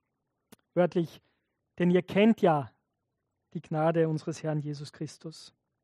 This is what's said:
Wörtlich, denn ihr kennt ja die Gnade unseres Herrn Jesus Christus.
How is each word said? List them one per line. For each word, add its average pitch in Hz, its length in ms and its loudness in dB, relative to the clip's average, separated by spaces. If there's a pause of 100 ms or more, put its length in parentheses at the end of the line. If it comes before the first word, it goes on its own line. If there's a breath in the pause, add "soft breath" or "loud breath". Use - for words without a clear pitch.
(720)
Wörtlich, 175 480 -2 (560)
denn 175 140 2
ihr 180 100 4
kennt 208 400 2
ja 151 300 2 (840)
die 170 80 -10
Gnade 165 460 0
unseres 156 360 -6
Herrn 151 160 -4
Jesus 147 340 -10
Christus. - 600 -16 (300)